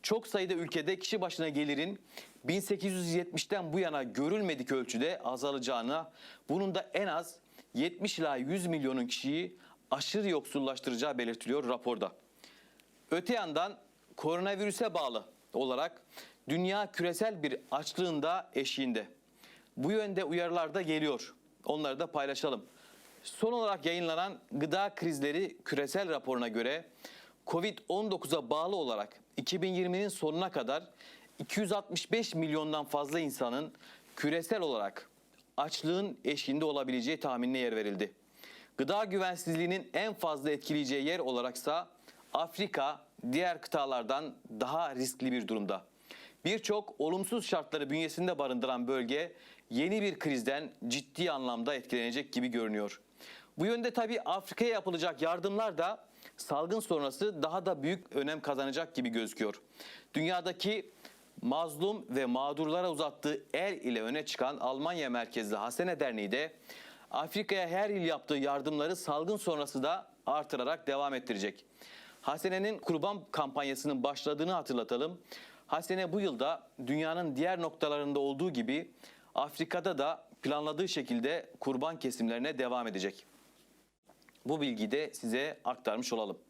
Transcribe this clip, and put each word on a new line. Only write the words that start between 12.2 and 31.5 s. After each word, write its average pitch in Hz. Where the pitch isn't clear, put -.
Öte 175
yandan 180
koronavirüse 190
bağlı 127
olarak 131
dünya 190
küresel 175
bir 131
açlığın 156
da 170
eşiğinde. 127
Bu 147
yönde 202
uyarılar 170
da 196
geliyor. 151
Onları 147
da -
paylaşalım. 139
Son -
olarak 202
yayınlanan 170
Gıda 170
Krizleri 156
Küresel 147
Raporu'na 131
göre 120
covid 175
on 202
dokuza 147
bağlı 160
olarak 117
iki 160
bin 190
yirminin 185
sonuna 175
kadar 135
iki -